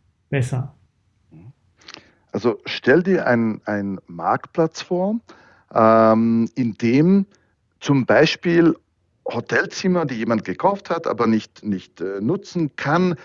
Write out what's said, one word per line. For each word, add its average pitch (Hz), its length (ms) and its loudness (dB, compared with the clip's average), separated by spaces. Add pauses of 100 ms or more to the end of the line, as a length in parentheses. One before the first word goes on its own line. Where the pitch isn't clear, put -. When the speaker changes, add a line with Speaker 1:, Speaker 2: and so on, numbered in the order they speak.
(300)
Speaker 1:
besser? 127 440 -4 (1600)
Speaker 2:
Also 107 340 -2
stell 156 380 2
dir 185 240 0
ein, 113 380 0
ein 101 420 -6
Marktplatz 101 760 -4
vor, 190 380 -4 (540)
ähm, 113 840 4
in 120 180 -2
dem 156 540 2 (520)
zum 139 260 0
Beispiel 165 720 4 (520)
Hotelzimmer, 180 800 -2
die 135 100 -6
jemand 113 280 -2
gekauft 196 460 -4
hat, - 180 -4
aber 113 200 0
nicht, - 360 -2
nicht, 98 360 -8
äh, 98 220 -8
nutzen 165 540 -4
kann 170 480 -2